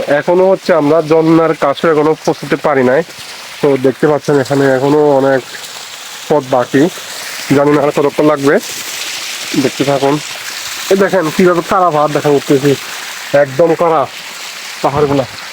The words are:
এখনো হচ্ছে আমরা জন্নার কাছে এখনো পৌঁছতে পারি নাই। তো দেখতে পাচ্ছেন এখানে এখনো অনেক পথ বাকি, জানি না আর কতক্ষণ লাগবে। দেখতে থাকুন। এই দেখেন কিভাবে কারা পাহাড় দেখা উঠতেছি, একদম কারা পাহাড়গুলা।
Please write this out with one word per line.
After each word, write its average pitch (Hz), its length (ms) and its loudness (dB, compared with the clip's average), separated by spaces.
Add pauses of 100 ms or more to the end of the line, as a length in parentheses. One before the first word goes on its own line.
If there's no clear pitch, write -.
(200)
এখনো 180 320 2
হচ্ছে 190 200 0 (100)
আমরা 147 160 2 (140)
জন্নার 160 420 4 (100)
কাছে 143 300 0
এখনো 151 180 2 (140)
পৌঁছতে 156 400 -2
পারি 139 240 2
নাই। 139 120 2 (600)
তো 147 60 2 (180)
দেখতে 135 260 0
পাচ্ছেন 143 320 0
এখানে 139 200 0 (140)
এখনো 143 220 2 (200)
অনেক 131 220 2 (880)
পথ 147 140 2 (120)
বাকি, 127 280 2 (720)
জানি 143 200 4
না 147 100 2
আর 147 120 0
কতক্ষণ 147 340 2
লাগবে। 139 220 2 (1120)
দেখতে 135 280 -2
থাকুন। 139 240 2 (760)
এই 196 120 4
দেখেন 180 200 0 (120)
কিভাবে 180 260 4 (100)
কারা 185 240 2
পাহাড় 151 220 2
দেখা 143 200 0
উঠতেছি, 139 340 2 (720)
একদম 143 260 2 (120)
কারা 160 200 2 (840)
পাহাড়গুলা। 139 420 0 (280)